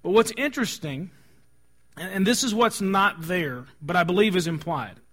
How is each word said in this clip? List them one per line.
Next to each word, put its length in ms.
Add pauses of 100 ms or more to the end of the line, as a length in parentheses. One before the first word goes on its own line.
But 80
what's 260
interesting, 720 (840)
and, 160
and 140
this 180
is 100
what's 240
not 440
there, 420 (160)
but 160
I 80
believe 320
is 100
implied. 540 (120)